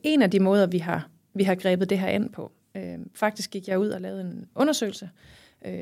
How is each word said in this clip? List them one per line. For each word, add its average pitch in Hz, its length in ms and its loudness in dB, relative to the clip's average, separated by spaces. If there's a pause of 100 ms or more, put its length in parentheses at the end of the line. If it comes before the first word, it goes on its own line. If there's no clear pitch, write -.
en 302 200 4
af 190 80 6
de 196 100 4
måder, 190 260 6
vi 175 120 0
har, 165 300 -4 (260)
vi 190 100 0
har 185 100 4
grebet 185 360 0
det 190 80 2
her 185 100 -2
an - 200 0
på. - 240 -12 (240)
Øh, 185 220 -10 (160)
faktisk 214 360 -4
gik 190 180 -10
jeg 190 100 0
ud 214 100 2
og 190 120 -6
lavede 190 200 -8
en - 340 -10
undersøgelse, 254 560 -2 (540)
øh, 185 180 -8